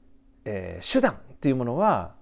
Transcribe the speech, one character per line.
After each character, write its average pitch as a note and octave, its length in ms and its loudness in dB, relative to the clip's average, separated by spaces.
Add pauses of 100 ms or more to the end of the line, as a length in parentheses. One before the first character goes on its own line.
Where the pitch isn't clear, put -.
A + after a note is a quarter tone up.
(440)
え F2+ 380 -6
ー、 - 100 -6
手 C4 80 4
段 A3+ 120 2
っ - 40 -14 (240)
て D3 80 2
い C3+ 40 4
う C3 40 2
も B2+ 80 -2
の A#2+ 120 -2
は、 D#3+ 460 2